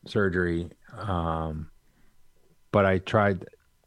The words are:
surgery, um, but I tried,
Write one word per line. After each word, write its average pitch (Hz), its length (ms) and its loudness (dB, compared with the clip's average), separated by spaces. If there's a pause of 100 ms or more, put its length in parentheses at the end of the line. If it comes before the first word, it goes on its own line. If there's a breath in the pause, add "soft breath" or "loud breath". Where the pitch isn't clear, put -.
surgery, 87 640 0 (260)
um, 82 720 -4 (1000)
but 101 140 4
I 95 140 4
tried, 101 460 2 (420)